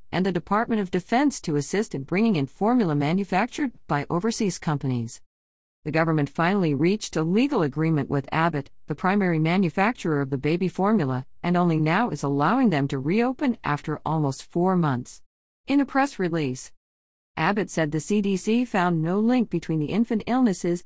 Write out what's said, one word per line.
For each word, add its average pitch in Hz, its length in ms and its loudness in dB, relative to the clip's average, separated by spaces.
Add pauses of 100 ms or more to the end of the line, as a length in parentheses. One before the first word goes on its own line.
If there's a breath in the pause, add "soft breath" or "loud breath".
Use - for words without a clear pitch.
(120)
and 180 140 -2
the 190 80 -2
Department 214 480 0
of 185 100 -4
Defense 240 500 0
to 156 140 -2
assist 175 400 -2
in 139 80 -6
bringing 202 320 2
in 139 100 0
formula 208 480 2
manufactured 190 800 0 (160)
by 143 220 0
overseas 196 500 -2
companies. 131 640 -4 (640)
The 156 60 -6
government 160 360 2
finally 175 460 0
reached 170 420 0
a 156 80 0
legal 220 380 2
agreement 151 480 0
with 139 240 -2
Abbott, 156 360 0 (180)
the 151 80 -6
primary 185 440 0
manufacturer 175 800 0
of 139 100 -2
the 139 80 -4
baby 165 300 0
formula, 170 580 0 (160)
and 175 140 0
only 175 220 4
now 165 320 2
is - 140 -6
allowing 156 460 2
them 143 200 0
to 139 100 -4
reopen 233 640 0
after 147 420 -4
almost 147 380 -2
four 180 320 0
months. 139 460 -2 (460)
In 277 120 2
a 277 60 2
press 277 340 -2
release, 160 540 -2 (640)
Abbott 180 320 0
said 156 240 0
the 156 80 0
C 208 200 0
D 196 140 0
C 226 300 0
found 175 360 0
no 175 180 0
link 233 300 2
between 165 300 -2
the 151 60 0
infant 214 420 0
illnesses 196 580 0